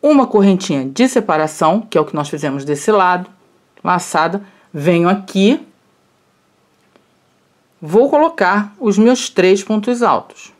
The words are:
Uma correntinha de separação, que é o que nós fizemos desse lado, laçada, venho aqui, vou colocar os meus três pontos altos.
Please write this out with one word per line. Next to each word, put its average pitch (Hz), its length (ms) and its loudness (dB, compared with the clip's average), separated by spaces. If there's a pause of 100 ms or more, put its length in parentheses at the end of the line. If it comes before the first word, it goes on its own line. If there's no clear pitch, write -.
Uma 277 240 4
correntinha 190 580 0
de 175 240 0
separação, 170 720 0
que - 160 -6
é 160 40 2
o 151 40 0
que - 100 -12
nós 147 140 -6
fizemos 139 380 -6
desse 147 260 -2
lado, 180 380 0 (520)
laçada, 175 640 -2 (280)
venho 170 360 0
aqui, 196 580 0 (2250)
vou 208 300 2
colocar 208 680 0
os 208 200 0
meus 240 320 2
três 190 340 2
pontos 220 380 -2
altos. - 580 -4